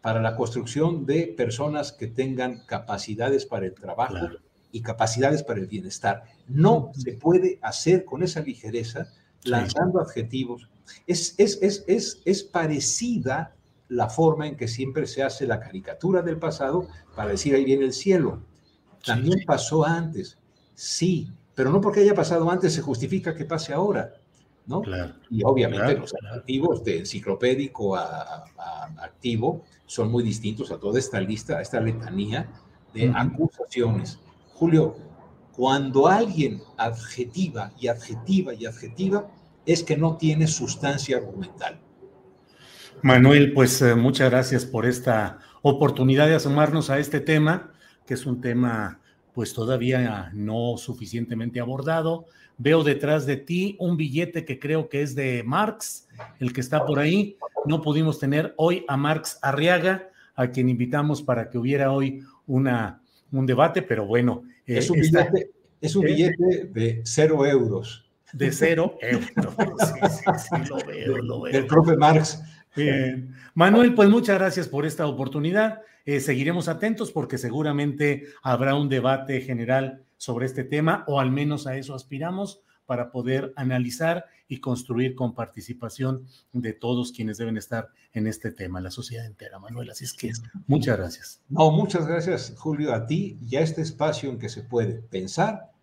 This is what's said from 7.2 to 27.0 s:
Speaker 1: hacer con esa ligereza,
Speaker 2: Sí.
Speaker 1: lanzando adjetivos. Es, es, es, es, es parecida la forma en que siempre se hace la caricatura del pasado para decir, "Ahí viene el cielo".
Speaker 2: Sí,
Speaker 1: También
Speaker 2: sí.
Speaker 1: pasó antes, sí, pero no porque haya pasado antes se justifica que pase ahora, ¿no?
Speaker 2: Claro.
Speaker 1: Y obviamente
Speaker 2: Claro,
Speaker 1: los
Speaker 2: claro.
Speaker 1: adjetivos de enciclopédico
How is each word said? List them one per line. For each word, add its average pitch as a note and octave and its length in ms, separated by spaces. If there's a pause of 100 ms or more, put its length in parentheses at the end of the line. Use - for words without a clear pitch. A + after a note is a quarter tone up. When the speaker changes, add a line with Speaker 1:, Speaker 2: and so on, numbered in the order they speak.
Speaker 1:
hacer F3 440
con C#3 180
esa E3 180
ligereza, A#2+ 680 (320)
Speaker 2:
Sí. B2 100
Speaker 1:
lanzando F3+ 500
adjetivos. A#2+ 680 (360)
Es, - 320
es, G3+ 240
es, G3+ 260
es, - 380
es F#3+ 180
parecida D#3+ 1120 (360)
la A#2 200
forma D3+ 380
en C3+ 80
que A#2 140
siempre C3 360
se - 160
hace C#3 240
la A2 140
caricatura E3 600
del E3 160
pasado D#3 500 (280)
para G#2+ 160
decir, C3+ 240
"Ahí C3+ 100
viene C3+ 200
el B2+ 80
cielo". F3+ 480 (600)
Speaker 2:
Sí, - 100
Speaker 1:
También C#3+ 280
Speaker 2:
sí. F#3 60
Speaker 1:
pasó D3+ 400
antes, D#3+ 520 (380)
sí, E3 540 (260)
pero C3 160
no G3 100
porque G3+ 180
haya G3+ 160
pasado E3+ 340
antes F3+ 240
se - 80
justifica D#3 540
que D3 80
pase D#3+ 300
ahora, E3+ 400 (520)
¿no? D#3 160
Speaker 2:
Claro. F2+ 320 (160)
Speaker 1:
Y A2 140
obviamente A#2 440
Speaker 2:
Claro, - 120
Speaker 1:
los - 140
Speaker 2:
claro. G#2 220
Speaker 1:
adjetivos C3+ 500
de A2 140
enciclopédico G2+ 1000